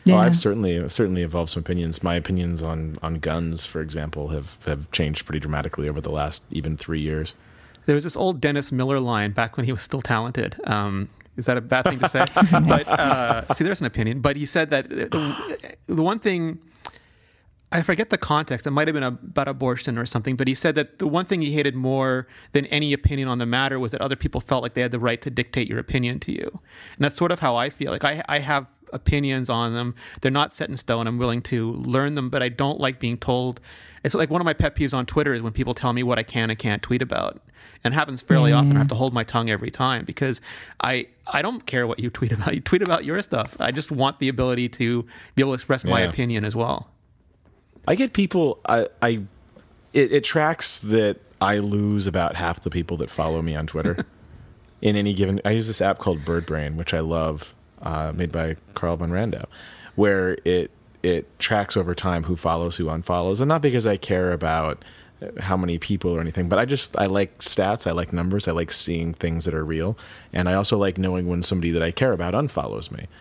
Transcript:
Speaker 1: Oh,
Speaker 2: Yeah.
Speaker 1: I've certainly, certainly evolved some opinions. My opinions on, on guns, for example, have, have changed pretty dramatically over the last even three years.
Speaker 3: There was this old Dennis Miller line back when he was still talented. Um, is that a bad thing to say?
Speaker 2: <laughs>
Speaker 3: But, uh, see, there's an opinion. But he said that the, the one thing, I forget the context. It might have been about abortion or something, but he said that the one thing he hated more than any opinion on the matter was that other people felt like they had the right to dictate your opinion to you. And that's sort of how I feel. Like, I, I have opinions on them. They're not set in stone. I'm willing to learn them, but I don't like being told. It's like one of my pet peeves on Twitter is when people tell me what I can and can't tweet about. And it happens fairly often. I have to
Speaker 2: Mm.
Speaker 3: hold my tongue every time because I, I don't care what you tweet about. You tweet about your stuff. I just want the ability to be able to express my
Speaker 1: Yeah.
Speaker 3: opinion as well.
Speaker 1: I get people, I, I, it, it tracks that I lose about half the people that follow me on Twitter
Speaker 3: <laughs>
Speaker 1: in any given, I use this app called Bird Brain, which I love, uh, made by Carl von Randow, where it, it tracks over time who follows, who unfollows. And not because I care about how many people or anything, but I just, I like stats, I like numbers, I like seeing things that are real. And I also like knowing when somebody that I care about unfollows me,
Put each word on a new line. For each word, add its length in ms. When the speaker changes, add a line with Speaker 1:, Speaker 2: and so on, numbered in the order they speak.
Speaker 1:
Oh, 60
Speaker 2:
Yeah. 80
Speaker 1:
I've 160
certainly, 540
certainly 340
evolved 300
some 80
opinions. 420
My 140
opinions 440
on, 440
on 160
guns, 460
for 140
example, 500
have, 340
have 260
changed 360
pretty 120
dramatically 500
over 120
the 100
last 400
even 260
three 240
years. 360
Speaker 3:
There 80
was 80
this 140
old 240
Dennis 320
Miller 260
line 320
back 260
when 80
he 60
was 100
still 200
talented. 640
Um, 440
is 100
that 100
a 40
bad 240
thing 160
to 80
say? 160
Speaker 2:
<laughs> 160
Speaker 3:
But, 220
uh, 680
see, 80
there's 180
an 60
opinion. 360
But 120
he 100
said 260
that 180
the, 880
the 160
one 160
thing, 400
I 60
forget 300
the 80
context. 480
It 40
might 160
have 60
been 100
about 460
abortion 480
or 80
something, 320
but 100
he 60
said 220
that 240
the 80
one 180
thing 160
he 120
hated 220
more 520
than 140
any 260
opinion 360
on 100
the 80
matter 340
was 120
that 100
other 140
people 260
felt 200
like 120
they 80
had 80
the 80
right 240
to 80
dictate 380
your 100
opinion 420
to 120
you. 180
And 80
that's 120
sort 160
of 80
how 160
I 140
feel. 200
Like, 140
I, 240
I 120
have 260
opinions 560
on 240
them. 220
They're 100
not 220
set 160
in 80
stone. 300
I'm 100
willing 280
to 280
learn 420
them, 140
but 140
I 80
don't 280
like 220
being 160
told. 420
It's 100
like 140
one 140
of 20
my 80
pet 240
peeves 160
on 140
Twitter 260
is 80
when 140
people 180
tell 220
me 80
what 160
I 60
can 260
and 80
can't 240
tweet 180
about. 400
And 100
it 20
happens 240
fairly 320
often. 240
I 40
have 80
to 60
Speaker 2:
Mm. 40
Speaker 3:
hold 160
my 100
tongue 240
every 220
time 340
because 380
I, 220
I 140
don't 240
care 220
what 140
you 100
tweet 220
about. 220
You 60
tweet 220
about 240
your 160
stuff. 360
I 140
just 180
want 280
the 100
ability 420
to 360
be 60
able 100
to 20
express 300
my 180
Speaker 1:
Yeah. 80
Speaker 3:
opinion 340
as 100
well. 360
Speaker 1:
I 80
get 160
people, 540
I, 200
I, 80
it, 200
it 120
tracks 560
that 380
I 180
lose 480
about 300
half 240
the 100
people 280
that 120
follow 320
me 140
on 100
Twitter 400
Speaker 3:
<laughs> 400
Speaker 1:
in 120
any 200
given, 300
I 60
use 160
this 140
app 180
called 260
Bird 220
Brain, 300
which 180
I 60
love, 540
uh, 320
made 180
by 240
Carl 220
von 140
Randow, 360
where 480
it, 260
it 240
tracks 380
over 180
time 300
who 120
follows, 400
who 100
unfollows. 540
And 80
not 140
because 240
I 100
care 360
about 520
how 160
many 220
people 320
or 100
anything, 280
but 100
I 60
just, 340
I 80
like 320
stats, 480
I 60
like 200
numbers, 360
I 40
like 200
seeing 420
things 300
that 100
are 100
real. 320
And 160
I 60
also 220
like 220
knowing 300
when 140
somebody 300
that 100
I 100
care 200
about 220
unfollows 560
me, 160